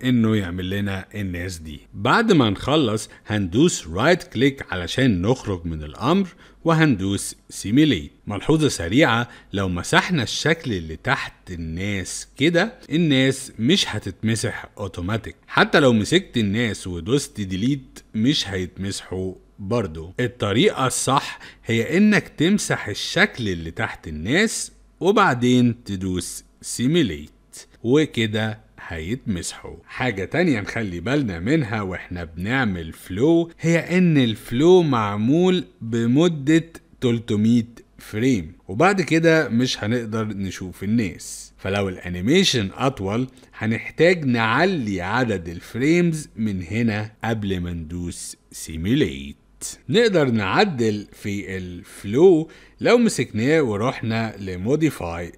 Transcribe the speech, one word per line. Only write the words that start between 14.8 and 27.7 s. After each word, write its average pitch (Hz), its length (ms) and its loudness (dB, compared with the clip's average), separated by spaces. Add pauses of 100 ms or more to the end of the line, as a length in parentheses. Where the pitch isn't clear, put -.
حتى 190 320 4
لو 131 140 6
مسكت 123 440 2
الناس 107 500 -2
ودوست 95 540 -4
ديليت، 107 580 -4 (160)
مش 117 340 0
هيتمسحوا 92 840 -6 (260)
برضو. 95 600 -4
الطريقة 123 680 2
الصح - 520 -2 (260)
هي 113 320 0
انك 208 300 4
تمسح 160 600 0
الشكل 123 640 -2
اللي 82 220 -6
تحت - 360 -8
الناس، 110 640 -2 (280)
وبعدين 123 840 4
تدوس 92 600 -6 (180)
سيميليت، 117 680 -2 (540)